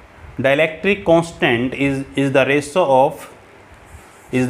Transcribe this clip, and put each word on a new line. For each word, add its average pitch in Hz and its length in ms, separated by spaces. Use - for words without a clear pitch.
dielectric 165 680
constant 131 800
is, 139 140
is 139 220
the 135 120
ratio 147 360
of, 143 320
is 127 180